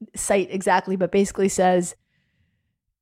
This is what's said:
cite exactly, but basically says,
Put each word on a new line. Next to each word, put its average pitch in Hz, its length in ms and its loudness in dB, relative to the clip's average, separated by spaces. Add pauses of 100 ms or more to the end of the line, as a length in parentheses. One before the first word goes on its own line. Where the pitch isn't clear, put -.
(140)
cite 196 360 -2
exactly, 190 460 -2
but 185 140 -2
basically 196 380 0
says, 180 480 0 (1040)